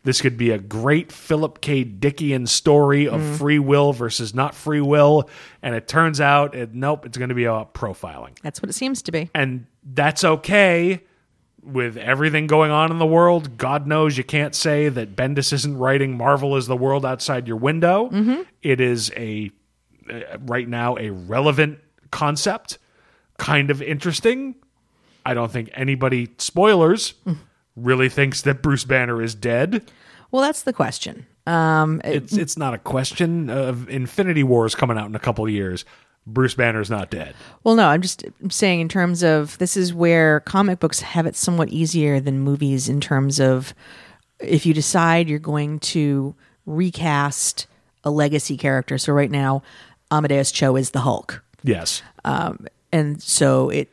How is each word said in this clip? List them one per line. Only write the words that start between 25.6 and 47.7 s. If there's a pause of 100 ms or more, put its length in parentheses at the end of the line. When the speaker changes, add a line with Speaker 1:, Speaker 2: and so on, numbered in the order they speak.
Speaker 1:
anybody,
spoilers, (140)
Speaker 2:
Mm. (380)
Speaker 1:
really
thinks
that
Bruce
Banner
is
dead. (480)
Speaker 2:
Well,
that's
the
question. (180)
Um,
it
Speaker 1:
It's,
it's
not
a
question
of
Infinity
War
is
coming
out
in
a
couple
of
years. (420)
Bruce
Banner's
not
dead. (300)
Speaker 2:
Well,
no,
I'm
just (260)
saying
in
terms
of,
this
is
where
comic
books
have
it
somewhat
easier
than
movies
in
terms
of (680)
if
you
decide
you're
going
to (320)
recast (360)